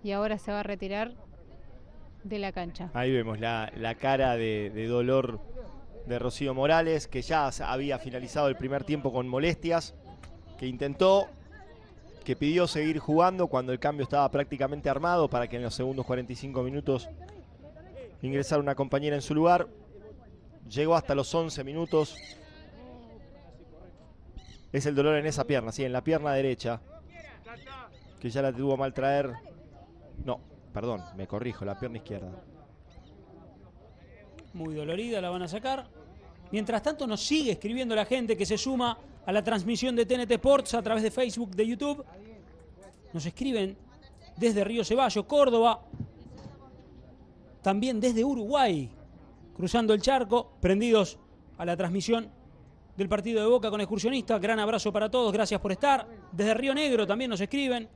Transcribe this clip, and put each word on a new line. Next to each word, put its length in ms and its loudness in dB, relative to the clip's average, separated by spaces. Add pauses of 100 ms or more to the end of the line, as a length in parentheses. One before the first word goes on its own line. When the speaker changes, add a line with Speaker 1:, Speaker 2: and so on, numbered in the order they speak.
Speaker 1:
y 100 -4
ahora 260 -2
se 120 -8
va 100 -2
a 20 -6
retirar 500 -6 (1080)
de 160 -6
la 120 -4
cancha. 440 -8
Speaker 2:
Ahí 160 2
vemos 280 0
la, 360 -4
la 200 -4
cara 400 2
de, 380 -2
de 140 -4
dolor 520 0 (680)
de 100 -2
Rocío 380 -2
Morales, 520 2
que 140 -4
ya 280 0
s-, 140 -8
había 360 -2
finalizado 480 -2
el 80 2
primer 280 -4
tiempo 300 -2
con 140 -2
molestias, 680 0 (640)
que 80 -8
intentó, 600 4 (1000)
que 100 -2
pidió 300 4
seguir 320 0
jugando 500 4
cuando 260 0
el 60 -4
cambio 240 0
estaba 280 4
prácticamente 580 -2
armado 400 2
para 180 0
que 100 -6
en 40 -4
los 140 -4
segundos 280 -2
cuarenta 300 -4
y 20 -8
cinco 280 -4
minutos 460 -2 (1120)
ingresara 380 0
una 140 0
compañera 400 0
en 60 -2
su 140 -2
lugar. 320 6 (1000)
Llegó 280 2
hasta 180 2
los 220 0
once 280 -2
minutos. 520 0 (2500)
Es 140 -2
el 100 0
dolor 220 6
en 80 0
esa 200 -2
pierna, 260 0
sí, 120 -4
en 100 -2
la 100 -2
pierna 300 2
derecha, 480 0 (1400)
que 100 -6
ya 120 -2
la 120 0
tuvo 200 0
a 40 0
mal 160 -2
traer. 400 0 (920)
No, 160 -4 (320)
perdón, 320 -6 (120)
me 100 -8
corrijo, 400 -6
la 140 -6
pierna 180 -8
izquierda. 320 -10 (2250)
Speaker 3:
Muy 220 -8
dolorida, 440 -4
la 120 -4
van 100 -4
a 60 -6
sacar. 420 -6 (600)
Mientras 320 -2
tanto 240 -2
nos 140 -4
sigue 320 2
escribiendo 420 -2
la 100 2
gente 320 0
que 80 0
se 120 0
suma 420 0 (260)
a 60 -2
la 120 2
transmisión 520 0
de 100 4
T 80 0
N 140 0
T 80 4
Sports 400 4
a 80 0
través 180 2
de 80 2
Facebook, 460 -2
de 100 2
YouTube. 400 -2 (1080)
Nos 120 -6
escriben 500 -2 (600)
desde 260 4
Río 220 0
Ceballos, 400 4
Córdoba. 560 6 (1800)
También 360 2
desde 240 2
Uruguay, 680 2 (640)
cruzando 380 2
el 80 4
charco, 580 2
prendidos 600 4 (380)
a 80 -6
la 120 0
transmisión 540 0 (640)
del 100 0
partido 320 0
de 80 4
Boca 220 6
con 100 -2
Excursionista. 600 0
Gran 200 2
abrazo 320 2
para 180 2
todos, 220 2
gracias 300 2
por 100 -2
estar. 360 4 (240)
Desde 240 2
Río 180 2
Negro 340 2
también 220 0
nos 100 -2
escriben. 560 0